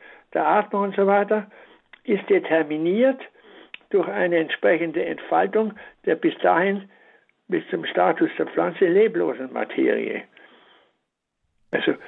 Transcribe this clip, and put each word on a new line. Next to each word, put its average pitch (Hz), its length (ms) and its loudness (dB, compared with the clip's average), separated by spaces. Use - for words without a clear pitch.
der 160 140 0
Atmung 202 360 0
und 196 120 -4
so 196 100 2
weiter 202 420 2
ist 196 200 -2
determiniert 175 920 2
durch 180 160 2
eine 180 300 0
entsprechende 165 680 0
Entfaltung 202 680 -2
der 165 100 2
bis 165 240 -2
dahin, 190 500 2
bis 165 220 -2
zum 175 160 -4
Status 175 520 2
der 160 100 -2
Pflanze 175 400 0
leblosen 170 640 0
Materie. 113 720 -2
Also - 220 0